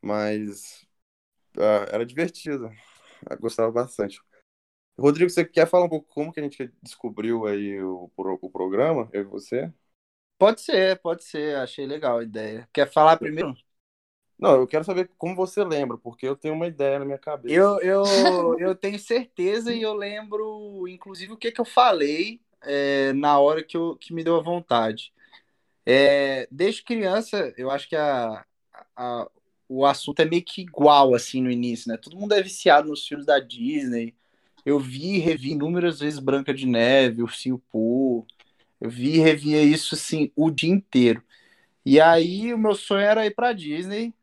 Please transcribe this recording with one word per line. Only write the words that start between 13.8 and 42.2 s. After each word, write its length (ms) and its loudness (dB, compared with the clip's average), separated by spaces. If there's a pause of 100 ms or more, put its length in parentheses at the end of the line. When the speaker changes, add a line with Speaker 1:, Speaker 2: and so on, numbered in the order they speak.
Speaker 1:
Não, 180 6
eu 100 4
quero 180 -2
saber 320 -2
como 180 -6
você 300 -2
lembra, 320 -2
porque 300 -12
eu 100 -4
tenho 180 -8
uma 120 -4
ideia 320 -4
na 60 -8
minha 140 -8
cabeça. 360 -8
Speaker 2:
Eu, 260 4
eu, 220 2
Speaker 3:
<laughs> 560 2
Speaker 2:
eu 160 -2
tenho 240 -6
certeza 760 -4
e 100 -4
eu 120 -4
lembro, 960 -10
inclusive, 440 -18
o 40 -18
que 160 -8
que 80 -10
eu 40 0
falei, 760 2 (220)
é, 500 0
na 260 4
hora 260 4
que 120 -10
eu, 200 -4
que 160 -18
me 120 -8
deu 120 2
a 60 0
vontade. 680 -2 (720)
É, 640 4
desde 320 -2
criança, 760 -4
eu 140 -6
acho 180 -6
que 80 -6
a, 480 -2 (520)
a, 340 -8 (380)
o 180 0
assunto 340 -2
é 40 6
meio 200 -2
que 180 -14
igual, 520 6
assim, 280 -4
no 80 -2
início, 400 -4
né? 60 -6
Todo 200 -18
mundo 180 -2
é 80 4
viciado 460 4
nos 180 -8
filmes 200 -10
da 120 4
Disney. 760 -6 (520)
Eu 140 2
vi 360 -6
e 20 2
revi 340 -2
inúmeras 480 -2
vezes 180 -4
Branca 360 -2
de 120 -6
Neve, 560 4
Ursinho 360 -6 (120)
Pooh. 560 -2 (540)
Eu 100 -8
vi 260 -2
e 40 6
revia 420 4
isso, 320 4
assim, 420 -4
o 140 2
dia 200 -2
inteiro. 520 2 (600)
E 160 8
aí, 540 4